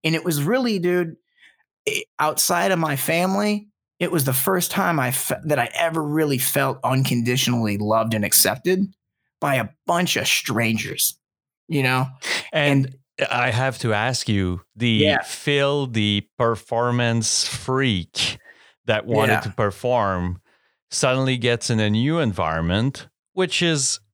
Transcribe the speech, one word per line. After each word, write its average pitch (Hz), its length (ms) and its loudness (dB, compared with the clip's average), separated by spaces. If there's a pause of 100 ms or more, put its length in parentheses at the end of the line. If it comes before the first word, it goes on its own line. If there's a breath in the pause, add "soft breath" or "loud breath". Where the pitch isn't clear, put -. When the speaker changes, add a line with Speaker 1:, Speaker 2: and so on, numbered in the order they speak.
Speaker 1:
And 160 140 2
it 156 80 -4
was 156 180 0
really, 226 380 0
dude, 175 360 0 (720 soft breath)
it, - 200 -4 (120)
outside 175 540 0
of 180 60 2
my 151 180 0
family, 190 720 0 (300)
it 175 120 -2
was 151 140 2
the 135 80 0
first 175 380 0
time 180 280 0
I 127 120 0
fe-, - 240 -4 (100)
that 147 140 0
I 117 160 0
ever 165 280 0
really 147 360 0
felt 135 440 0
unconditionally 123 960 2
loved 110 380 2
and 107 100 0
accepted 170 600 2 (540)
by 143 160 0
a 123 120 -2 (180)
bunch 175 300 2
of 190 100 -2
strangers, 113 920 -2 (500)
you 147 140 0
know? 131 240 2 (460 loud breath)
Speaker 2:
And 143 340 2 (320)
Speaker 1:
And - 120 -2
Speaker 2:
I 123 200 0
have 127 300 0
to 113 120 0
ask 117 380 -2
you, 92 320 0 (120)
the 120 140 0
Speaker 1:
Yeah. 139 320 4
Speaker 2:
Phil, 143 680 0
the 104 400 0 (120)
performance 117 1080 0
freak 131 920 -2 (480 loud breath)
that 107 180 0
wanted 110 300 0
Speaker 1:
Yeah. 78 60 0
Speaker 2:
to 101 100 -8
perform, 98 880 -2 (500)
suddenly 131 460 0
gets 120 320 0
in 113 100 2
a 107 120 2
new 131 300 2
environment, 92 880 -2 (260)
which 185 260 -2
is 160 400 0 (140)